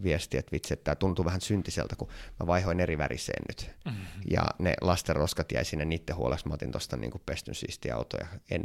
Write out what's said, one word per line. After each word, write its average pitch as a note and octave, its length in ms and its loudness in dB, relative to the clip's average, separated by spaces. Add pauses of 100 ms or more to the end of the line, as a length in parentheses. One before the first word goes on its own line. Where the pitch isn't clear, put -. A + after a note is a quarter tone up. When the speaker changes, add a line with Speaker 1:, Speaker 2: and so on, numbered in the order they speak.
Speaker 1:
viestiä, D#2 380 2
että - 120 -6
vitsi, D2 220 0
että - 100 -8
tää D2 100 4
tuntuu F#2 300 4
vähän F2 160 2
syntiseltä, - 560 0
kun - 120 -6 (320)
mä E2+ 60 0
vaihoin F2+ 340 4
eri E2+ 180 2
väriseen - 500 -2
nyt. - 220 -8 (140)
Speaker 2:
Mm-hmm. G#2+ 160 -4 (300)
Speaker 1:
Ja - 120 4 (160)
ne F2 220 4
lasten E2+ 360 4
roskat D2+ 360 2
jäi B1 120 2
sinne D2+ 200 0
niitten D#2+ 320 -2
huoleksi. C#2+ 320 0
Mä D2+ 60 -2
otin B1 180 -4
tosta - 240 -4
niinku A#1+ 220 -4
pestyn - 360 -6
siistiä - 420 -4
autoa - 240 -4
ja - 60 -6 (240)
en, F2 140 0